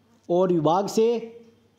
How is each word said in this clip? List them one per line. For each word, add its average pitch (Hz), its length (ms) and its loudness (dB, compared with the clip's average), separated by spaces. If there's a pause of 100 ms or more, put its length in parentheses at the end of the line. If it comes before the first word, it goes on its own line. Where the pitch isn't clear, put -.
(300)
और 180 240 2
विभाग 170 340 0
से 220 200 0 (720)